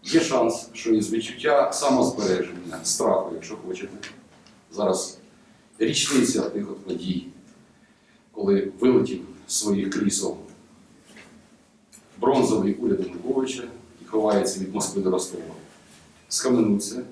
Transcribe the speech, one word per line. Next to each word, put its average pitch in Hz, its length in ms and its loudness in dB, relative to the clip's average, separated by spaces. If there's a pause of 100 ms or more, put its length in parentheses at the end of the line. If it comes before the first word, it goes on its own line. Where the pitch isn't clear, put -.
Є 330 160 4
шанс, 320 540 0
що 113 200 0
із 107 200 2
відчуття 143 600 2
самозбереження, 92 1080 0
страху, - 500 0
якщо - 220 -10 (120)
хочете, 92 260 -8 (760)
зараз - 460 -2 (640)
річниця - 640 2
тих - 300 -4
от - 140 -14
подій, - 420 -4 (1040)
коли 196 480 2
вилетів - 420 4 (260)
з - 80 -6
своїх 98 340 0
крісел - 480 0 (1800)
бронзовий 107 560 2
уряд 113 260 0
Януковича 127 640 -4 (380)
і - 40 -20
ховається 104 540 0
від 95 160 -8
Москви 98 260 -2
до 92 100 0
Ростова, 87 320 -4 (840)
схаменуться, 110 840 2